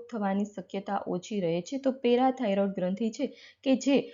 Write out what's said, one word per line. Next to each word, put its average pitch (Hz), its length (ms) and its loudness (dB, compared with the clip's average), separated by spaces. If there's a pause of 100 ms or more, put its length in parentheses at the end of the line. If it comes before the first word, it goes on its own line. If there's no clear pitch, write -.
થવાની 202 360 -2
શક્યતા 196 640 -6
ઓછી 180 340 -4
રહે 170 220 0
છે? 277 160 -8
તો 269 140 0
પેરાથાઇરોઇડ 240 800 2
ગ્રંથિ 196 380 -2
છે 262 160 -4 (360)
કે 269 140 4
જે 262 200 4 (180)